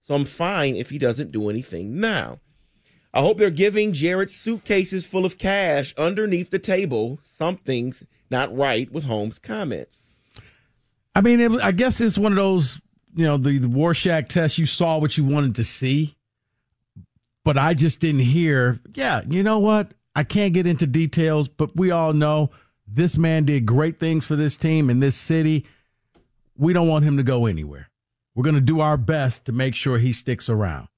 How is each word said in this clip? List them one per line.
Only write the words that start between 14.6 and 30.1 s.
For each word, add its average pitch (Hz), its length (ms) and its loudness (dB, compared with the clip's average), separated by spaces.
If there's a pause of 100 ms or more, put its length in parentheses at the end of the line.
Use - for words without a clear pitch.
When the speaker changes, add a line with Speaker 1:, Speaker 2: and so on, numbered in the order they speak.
Speaker 2:
saw 160 320 0
what 151 180 -2
you 156 60 0
wanted 139 320 0
to 120 80 -4
see. 139 540 -2 (1300)
But 147 140 2
I 156 160 2
just 151 260 2
didn't 147 220 2
hear, 131 580 2 (140)
"Yeah, 233 340 -2
you 175 160 0
know 214 160 2
what? 208 320 2 (240)
I - 80 0
can't 202 300 0
get 180 120 2
into 170 220 2
details, 156 580 0
but - 300 -4
we 185 160 2
all 160 200 2
know 151 380 2 (380)
this 139 280 0
man 160 280 2
did 139 220 2
great 151 340 0
things 165 260 0
for 156 80 -2
this 151 220 -2
team 156 340 2
and 123 100 2
this 135 140 2
city. 156 520 0 (880)
We 160 160 2
don't 170 160 4
want 151 160 4
him 147 120 2
to 139 60 2
go 123 240 2
anywhere. 73 440 -6 (440)
We're 127 100 -2
gonna 151 160 4
do 156 200 2
our 151 160 2
best 135 480 -2
to 120 80 -8
make 131 220 -2
sure 127 240 -2
he 120 140 2